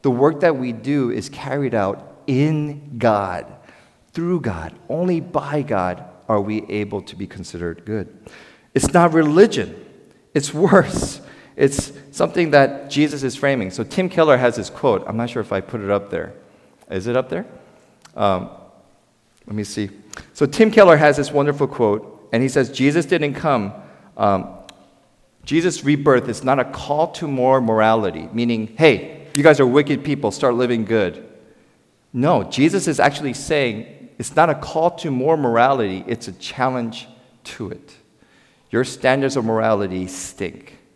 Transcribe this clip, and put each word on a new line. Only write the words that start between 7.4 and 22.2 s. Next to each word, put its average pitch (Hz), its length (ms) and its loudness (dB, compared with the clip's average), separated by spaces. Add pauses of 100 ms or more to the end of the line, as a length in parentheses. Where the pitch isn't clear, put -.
good. 107 220 -6 (680)
It's - 200 0
not 170 200 4
religion. 160 600 4 (580)
It's 139 200 -2
worse. - 680 2 (360)
It's 139 340 0 (200)
something 165 400 0
that 139 380 4
Jesus 147 340 0
is 131 120 -4
framing. 123 360 -2
So 117 120 -6
Tim 185 260 -2
Keller 156 280 4
has 123 180 2
this 107 140 -6
quote. 110 380 0
I'm 107 100 -6
not 120 120 -4
sure 117 120 -6
if 98 100 -8
I 98 80 -2
put 107 220 -8
it 98 80 -6
up 101 200 0
there. 82 240 -8 (560)
Is 95 180 -6
it 120 100 -2
up 127 120 -4
there? 180 160 -6 (680)
Um, 95 340 -2 (960)
let 104 100 -12
me 107 80 -4
see. 101 260 -8 (440)
So 147 120 0
Tim 214 260 2
Keller 185 260 8
has 147 200 6
this 139 140 -4
wonderful 143 360 0
quote, - 640 -2